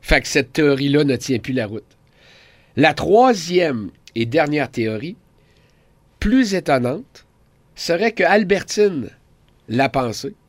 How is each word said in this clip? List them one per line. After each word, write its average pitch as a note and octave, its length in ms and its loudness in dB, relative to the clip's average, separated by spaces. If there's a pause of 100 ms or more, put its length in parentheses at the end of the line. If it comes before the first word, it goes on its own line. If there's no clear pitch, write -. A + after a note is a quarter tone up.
Fait D3+ 180 0
que - 80 -8
cette - 240 -2
théorie-là C#3+ 520 2
ne C#3 120 2
tient A#2+ 240 -4
plus C3 140 -8
la A#2+ 140 -4
route. G#2+ 300 -14 (760)
La D3 180 2
troisième F3 960 2 (240)
et A#2 100 -2
dernière D3 440 0
théorie, A2+ 460 -6 (1040)
plus A3 340 2
étonnante, D3 720 -2 (500)
serait F3+ 360 -2
que F#3+ 120 -2
Albertine F#3 840 2 (580)
Lapensée C3 680 -2 (140)